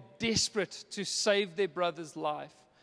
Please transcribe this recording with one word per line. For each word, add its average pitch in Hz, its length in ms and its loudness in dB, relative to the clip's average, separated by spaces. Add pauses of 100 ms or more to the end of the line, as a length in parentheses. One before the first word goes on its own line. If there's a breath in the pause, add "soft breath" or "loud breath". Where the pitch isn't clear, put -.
(180)
desperate 214 720 0
to 202 120 -6
save 202 520 2
their 196 120 2
brother's 170 500 -4
life, 151 380 -4 (280 soft breath)